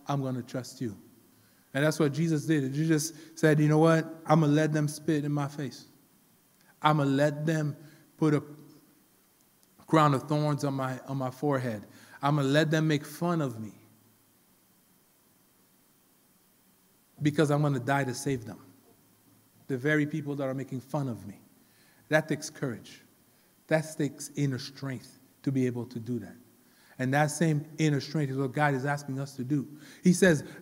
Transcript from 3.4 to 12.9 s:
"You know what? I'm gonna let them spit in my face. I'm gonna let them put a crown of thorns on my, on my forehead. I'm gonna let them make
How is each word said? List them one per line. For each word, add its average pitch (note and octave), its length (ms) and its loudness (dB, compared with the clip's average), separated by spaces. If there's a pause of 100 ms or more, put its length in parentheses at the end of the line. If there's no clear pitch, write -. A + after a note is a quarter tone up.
"You D3+ 80 4
know D3+ 100 6
what? D#3+ 260 6 (220)
I'm D#3 140 6
gonna D3 120 4
let D3+ 200 4
them D3+ 160 2
spit D3 360 -2
in D3 80 -4
my D3 160 -2
face. C#3 380 -12 (920)
I'm D3+ 160 4
gonna C#3 140 2
let D3 360 2
them D#3 300 0 (400)
put D3+ 180 4
a C#3 80 2 (1400)
crown D3+ 260 6
of C3 120 0
thorns D3 400 -2
on C#3 100 -2
my, C3 320 -6
on C3+ 120 -6
my C3 120 -4
forehead. B2+ 560 -2 (340)
I'm D3 160 2
gonna C#3 120 2
let D3+ 220 4
them D#3 180 2
make D3 180 0